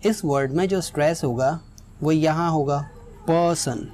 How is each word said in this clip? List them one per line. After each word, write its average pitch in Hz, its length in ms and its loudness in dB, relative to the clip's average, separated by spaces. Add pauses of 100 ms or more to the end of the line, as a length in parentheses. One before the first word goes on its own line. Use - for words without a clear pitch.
इस 214 200 0
वर्ड 139 260 0
में 170 160 0
जो 190 140 0
स्ट्रेस 156 420 0
होगा 131 360 0 (440)
वो 151 80 2
यहाँ 160 400 2
होगा, 143 260 0 (520)
पर्सन। 170 640 0